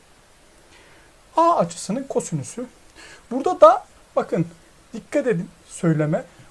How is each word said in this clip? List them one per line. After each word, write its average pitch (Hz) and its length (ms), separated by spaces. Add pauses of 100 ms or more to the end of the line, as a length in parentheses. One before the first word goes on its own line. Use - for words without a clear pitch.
(1400)
A 330 180
açısının 208 480
kosinüsü. 226 640 (640)
Burada 285 300
da 339 240 (300)
bakın 170 320 (460)
dikkat 247 340
edin 196 220 (200)
söyleme. 160 540 (280)